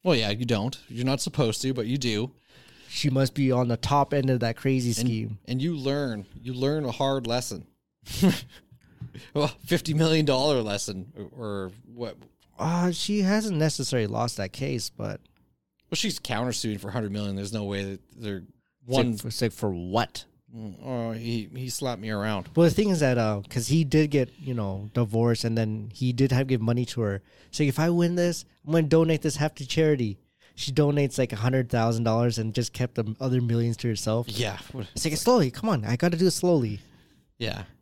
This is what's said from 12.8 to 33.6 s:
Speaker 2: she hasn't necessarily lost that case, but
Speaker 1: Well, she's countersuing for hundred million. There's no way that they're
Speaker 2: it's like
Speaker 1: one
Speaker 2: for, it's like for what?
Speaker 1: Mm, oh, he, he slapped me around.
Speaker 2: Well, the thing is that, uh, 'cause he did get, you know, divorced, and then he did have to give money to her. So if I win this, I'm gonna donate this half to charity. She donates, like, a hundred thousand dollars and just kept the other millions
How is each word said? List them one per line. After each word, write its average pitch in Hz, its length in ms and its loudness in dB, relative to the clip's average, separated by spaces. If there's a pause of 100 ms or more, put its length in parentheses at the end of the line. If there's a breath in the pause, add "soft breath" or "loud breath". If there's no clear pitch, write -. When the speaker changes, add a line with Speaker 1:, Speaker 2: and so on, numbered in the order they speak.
Speaker 2:
she 208 300 -2
hasn't 202 360 0
necessarily 131 500 0
lost 113 300 -2
that 95 160 -6
case, 131 380 -6
but 104 300 -8 (680)
Speaker 1:
Well, 165 60 -4
she's - 220 -2
countersuing 113 600 -4
for 101 100 -10
hundred 104 220 -4
million. 101 240 -4
There's 98 160 -6
no 107 120 -4
way 98 200 -4
that 98 160 -8 (160)
they're 104 200 -8 (500)
Speaker 2:
it's 127 100 0
like 127 100 4
Speaker 1:
one 113 100 0
Speaker 2:
for, 120 120 -8
it's - 140 -6
like 113 100 0
for 104 180 -2
what? 90 540 -2 (300)
Speaker 1:
Mm, 110 200 -12 (100)
oh, 117 280 -6
he, 113 420 -4
he 127 140 -8
slapped 120 320 -6
me 110 100 -8
around. 104 440 -2
Speaker 2:
Well, 165 140 8
the - 60 4
thing 208 160 2
is 170 100 2
that, 127 180 4
uh, 107 300 0
'cause 113 200 -4
he 156 160 6
did 151 260 4
get, 135 280 2
you 135 160 -6
know, 101 400 -4
divorced, 117 500 2
and 113 140 0
then 107 340 -2
he 127 200 -2
did 131 200 2
have 127 100 4
to - 40 2
give 127 140 0
money 120 260 2
to - 160 -6
her. 98 200 -2 (280 soft breath)
So - 140 -2
if 139 140 2
I 165 120 2
win 170 240 2
this, 175 300 0 (220 soft breath)
I'm 151 60 -2
gonna 160 160 4
donate 160 340 4
this 151 140 0
half 151 200 0
to 135 100 -10
charity. 135 520 2 (360 soft breath)
She - 180 -8
donates, 143 460 2
like, 127 140 0
a 110 40 -6
hundred 127 340 2
thousand 117 340 2
dollars 117 340 2
and 110 160 -4
just 120 180 -2
kept - 240 -4
the 110 240 -4
other 127 200 2
millions 117 380 2